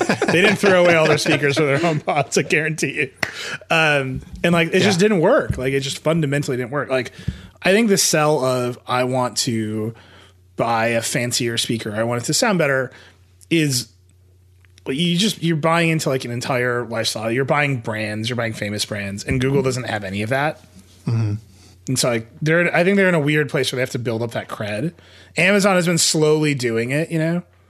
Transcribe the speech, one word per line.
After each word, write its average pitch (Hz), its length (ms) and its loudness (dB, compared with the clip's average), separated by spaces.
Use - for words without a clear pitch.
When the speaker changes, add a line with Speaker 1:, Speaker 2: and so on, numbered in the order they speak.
Speaker 1:
they 175 140 4
didn't 202 140 4
throw 185 300 4
away 170 100 6
all 156 120 6
their 151 100 4
speakers 147 400 0
for 156 80 2
their 139 120 2
HomePods, 160 600 0
I 156 60 4
guarantee 156 500 -2
you. 139 180 -4
Um, 147 520 2
and, 170 120 4
like, 170 160 4
it 185 60 0
Speaker 2:
Yeah. 185 100 4
Speaker 1:
just 190 140 2
didn't 208 200 4
work. 233 380 2
Like, 131 160 -2
it 139 80 0
just 135 180 -6
fundamentally 143 560 0
didn't 123 160 -6
work. 143 180 -4
Like, 127 220 -2
I 185 100 4
think 220 160 4
the 190 80 4
sell 151 480 2
of, 123 420 -2
"I 127 160 0
want 127 360 -2
to 110 540 -4
buy 117 340 0
a 117 120 0
fancier 120 560 -4
speaker, 113 360 -4
I 113 100 -2
want 120 180 -2
it 117 60 -8
to 156 60 -2
sound 208 260 2
better," 135 320 0
is, 147 400 0
you 170 300 0
just, 202 260 -2
you're 165 140 2
buying 165 320 2
into, 160 180 0
like, 135 160 0
an 120 80 -8
entire 120 540 -2
lifestyle. 113 440 -4
You're 131 160 0
buying 139 360 0
brands, 107 480 -6
you're 120 80 -4
buying 113 160 -2
famous 104 320 -6
brands, 101 380 -8
and 131 180 -2
Google 135 200 2
doesn't 127 220 -2
have 107 220 -6
any 98 160 -4
of 107 80 -2
that. 143 320 -2
Speaker 2:
Mm-hmm. 110 280 0
Speaker 1:
And 131 100 -2
so, 131 120 0
like, 113 180 -2
they're, 165 340 2
I 175 80 4
think 196 140 2
they're 190 120 4
in 175 60 2
a 160 40 2
weird 147 300 0
place 139 220 -2
where 135 60 -6
they 123 40 0
have 131 100 -2
to 131 80 -4
build 113 220 -4
up 117 100 -4
that 104 160 -6
cred. 107 460 -6
Amazon 190 380 4
has 175 120 2
been 175 100 2
slowly 151 560 2
doing 120 380 -2
it, 156 200 -2
you 165 60 0
know? 165 240 0